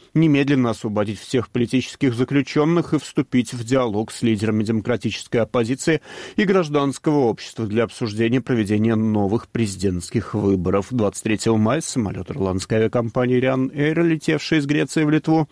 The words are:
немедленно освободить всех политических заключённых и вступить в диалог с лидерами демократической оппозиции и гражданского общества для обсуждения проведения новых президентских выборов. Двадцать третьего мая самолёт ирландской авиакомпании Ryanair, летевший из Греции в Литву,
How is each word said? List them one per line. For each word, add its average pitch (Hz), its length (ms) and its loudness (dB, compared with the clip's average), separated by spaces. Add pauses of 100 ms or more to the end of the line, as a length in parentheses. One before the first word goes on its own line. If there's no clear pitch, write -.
(140)
немедленно 139 580 4
освободить 104 480 -4
всех - 300 -2
политических 123 640 0
заключённых 147 800 0
и 151 60 0
вступить - 540 -2
в 120 100 -8
диалог 113 480 0
с - 100 -10
лидерами 110 420 0
демократической 113 760 -2
оппозиции 123 640 0 (340)
и 214 80 2
гражданского 147 760 2
общества 113 460 -2
для 110 200 0
обсуждения 117 560 0
проведения 110 540 2
новых 107 520 0
президентских 98 880 -2
выборов. 98 560 2
Двадцать 107 320 -2
третьего 110 320 2
мая 110 260 2
самолёт 92 480 -6
ирландской 95 460 -2
авиакомпании 123 680 0
Ryanair, 143 640 0
летевший 160 560 0
из 143 60 -2
Греции 156 400 0
в 147 40 2
Литву, 156 420 2